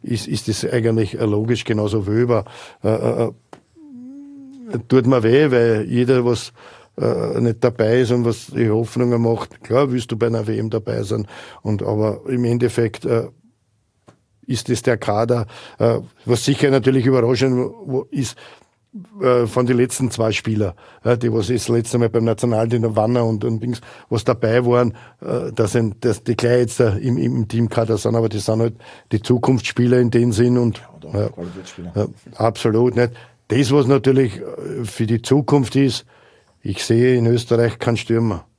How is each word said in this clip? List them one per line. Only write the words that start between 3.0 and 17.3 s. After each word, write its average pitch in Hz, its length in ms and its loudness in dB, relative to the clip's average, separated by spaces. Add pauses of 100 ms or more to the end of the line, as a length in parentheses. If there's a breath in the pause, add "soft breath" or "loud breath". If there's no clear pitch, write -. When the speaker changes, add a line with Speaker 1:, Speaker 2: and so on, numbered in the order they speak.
Speaker 1:
äh, - 40 -6 (1600)
tut 127 180 4
mir 127 180 4
weh, 131 280 4
weil 117 380 2
jeder, 123 340 2
was, 120 300 -2 (440 loud breath)
äh, 113 440 -2
nicht 117 200 0
dabei 117 380 2
ist 117 140 0
und 120 100 0
was 113 240 -2
die 117 220 0
Hoffnungen 117 520 0
macht, 113 400 -2
klar 131 300 0
willst 123 200 -4
du 113 60 -4
bei 117 100 0
einer 113 200 -2
W 110 100 -2
M 110 120 -4
dabei 113 340 -4
sein, 107 240 -4 (340 loud breath)
und, 104 220 -2
aber 107 440 -2
im 123 180 -2
Endeffekt, 117 580 0
äh, 117 240 -2 (1200)
ist 127 220 -4
das 123 120 0
der 120 160 0
Kader, 113 480 0 (320 loud breath)
äh, 113 220 2 (240)
was 117 220 0
sicher 143 260 2
natürlich 131 340 2
überraschend 127 640 2 (160)